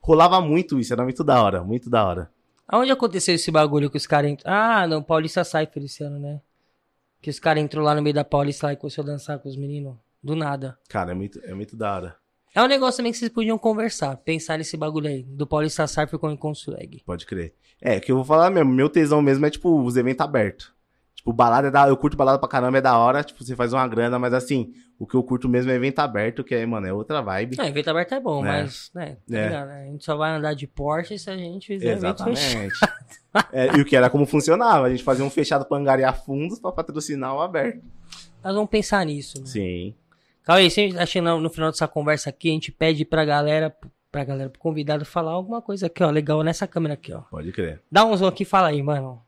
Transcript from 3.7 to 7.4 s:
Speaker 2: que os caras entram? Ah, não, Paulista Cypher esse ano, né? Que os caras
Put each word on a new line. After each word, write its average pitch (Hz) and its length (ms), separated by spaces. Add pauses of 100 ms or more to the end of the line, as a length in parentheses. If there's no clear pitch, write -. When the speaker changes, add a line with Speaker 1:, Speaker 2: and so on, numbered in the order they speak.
Speaker 2:
que - 80
os - 120
caras 147 240
entram? 147 200
Ah, 208 360
não, 156 160
Paulista 160 400
Cypher 156 400
esse - 180
ano, 143 160
né? 143 220 (800)
Que - 100
os 139 80
caras 151 240